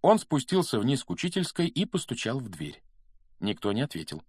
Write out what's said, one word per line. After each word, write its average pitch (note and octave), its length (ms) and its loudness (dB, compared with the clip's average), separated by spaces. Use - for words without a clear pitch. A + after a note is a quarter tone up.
Он G#3 180 8
спустился D3+ 600 0
вниз C3 240 2
к - 60 -18
учительской F3 580 0
и E3+ 180 0
постучал B2+ 540 -4
в A2+ 100 -8
дверь. D2+ 340 -10
Никто G#2 320 -2
не A2 100 0
ответил. - 480 -6